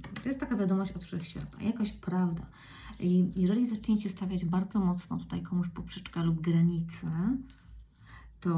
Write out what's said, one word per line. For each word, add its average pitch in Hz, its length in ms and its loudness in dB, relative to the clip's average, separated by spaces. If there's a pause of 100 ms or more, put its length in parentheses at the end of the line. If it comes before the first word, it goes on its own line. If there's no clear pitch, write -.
(220)
to 240 60 -4
jest 269 120 -4
taka 247 160 -2
wiadomość 190 360 0
od - 120 -10
wszechświata, - 580 -10
jakaś 208 300 -2
prawda. 175 540 0 (540)
I 180 360 4
jeżeli 214 320 4
zaczniecie 214 400 0
stawiać 180 360 -2
bardzo 185 360 2
mocno 180 360 0
tutaj 170 260 -4
komuś 175 260 0
poprzeczkę - 540 -6
lub 165 180 4
granicę, 170 960 2 (1040)
to, 175 180 0